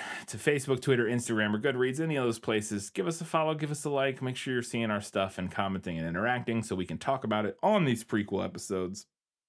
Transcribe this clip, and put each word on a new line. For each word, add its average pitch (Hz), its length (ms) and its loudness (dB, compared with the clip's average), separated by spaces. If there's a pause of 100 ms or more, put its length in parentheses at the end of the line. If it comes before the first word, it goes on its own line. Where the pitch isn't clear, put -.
(280)
to - 80 -10
Facebook, 139 440 0
Twitter, 123 260 4
Instagram, 113 460 2
or 107 60 2
Goodreads, 131 400 2
any 160 160 0
of 135 100 2
those 117 140 2
places. 104 520 0
Give - 180 0
us 165 120 -4
a 170 40 -6
follow, 156 300 2
give 147 180 -4
us 147 120 -6
a 147 60 0
like, 135 320 2
make 127 140 -2
sure 131 160 -4
you're 123 100 2
seeing 117 260 0
our 104 120 2
stuff 98 360 -2
and 90 140 -4
commenting 95 480 -2
and 80 80 -2
interacting 113 560 0
so 101 140 -4
we 92 100 -2
can 82 120 -6
talk 139 260 -2
about 107 200 2
it 98 160 -2
on 190 260 4
these 117 180 2
prequel 101 400 0
episodes. 92 600 -4 (420)